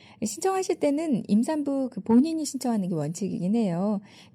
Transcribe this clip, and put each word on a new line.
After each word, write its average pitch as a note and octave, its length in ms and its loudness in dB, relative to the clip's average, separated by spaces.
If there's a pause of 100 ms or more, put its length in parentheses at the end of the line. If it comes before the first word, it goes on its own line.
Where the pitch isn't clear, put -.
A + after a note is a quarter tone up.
(260)
신청하실 F#4+ 540 -2
때는 D4 480 0
임산부 C4+ 640 0
그 F#3 100 -10
본인이 D4+ 420 4
신청하는 A#3 460 -2
게 F#3 60 -2
원칙이긴 F3 600 -2
해요. G3+ 460 0 (340)